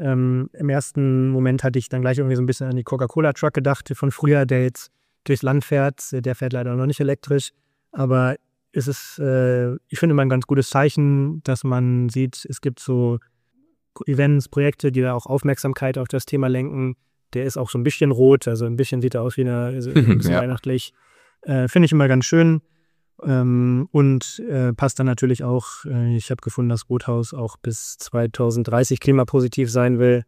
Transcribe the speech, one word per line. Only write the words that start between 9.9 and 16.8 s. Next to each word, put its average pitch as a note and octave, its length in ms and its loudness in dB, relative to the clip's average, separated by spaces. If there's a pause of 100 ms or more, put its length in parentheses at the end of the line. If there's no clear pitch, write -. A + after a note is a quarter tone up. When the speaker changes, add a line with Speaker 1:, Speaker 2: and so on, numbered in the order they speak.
Speaker 1:
finde, D#3+ 140 4
immer C#3+ 80 4
ein C3 60 2
ganz B2+ 200 0
gutes C3+ 220 2
Zeichen, C#3+ 760 2
dass C3 180 -4
man B2 460 0
sieht, B2+ 400 -4
es C3+ 120 -10
gibt C3 200 -6
so B2 380 0 (880)
Events, C#3+ 420 2
Projekte, C#3+ 440 0
die B2+ 80 0
da B2+ 140 0
auch A#2+ 120 -6
Aufmerksamkeit C3+ 720 -2
auf B2 80 -4
das C3+ 180 -4
Thema C#3 220 -2
lenken. B2+ 480 -4 (400)